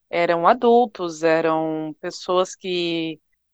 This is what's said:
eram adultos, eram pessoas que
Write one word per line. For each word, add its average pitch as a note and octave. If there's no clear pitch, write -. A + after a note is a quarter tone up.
eram E3+
adultos, A#3
eram D#3+
pessoas F3+
que E3+